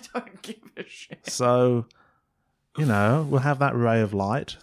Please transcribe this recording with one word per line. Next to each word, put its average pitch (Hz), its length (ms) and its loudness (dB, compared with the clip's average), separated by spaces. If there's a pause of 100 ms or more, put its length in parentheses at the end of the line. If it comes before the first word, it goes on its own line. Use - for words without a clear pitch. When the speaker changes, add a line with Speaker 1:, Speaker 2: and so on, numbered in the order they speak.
(160)
Speaker 1:
don't 233 260 -12
give - 160 -16 (180)
a 190 120 -14
shit. - 420 -20
Speaker 2:
So, 123 560 2 (880)
you 151 120 -2
know, 113 420 2
we'll 139 120 2
have 139 180 0
that 135 160 0
ray 117 260 2
of 104 140 -2
light 101 480 -4